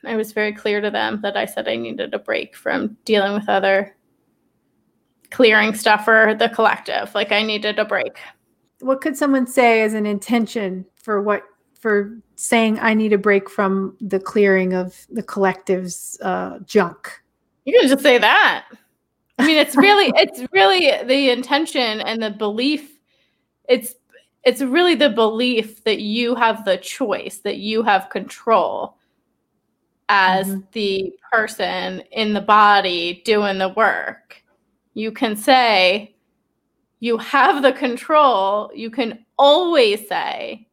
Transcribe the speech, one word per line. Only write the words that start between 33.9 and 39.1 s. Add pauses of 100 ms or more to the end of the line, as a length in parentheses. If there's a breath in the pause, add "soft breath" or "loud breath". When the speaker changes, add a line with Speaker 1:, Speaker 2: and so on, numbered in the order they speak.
Speaker 1:
You
can
say, (840)
you
have
the
control.
You
can (120)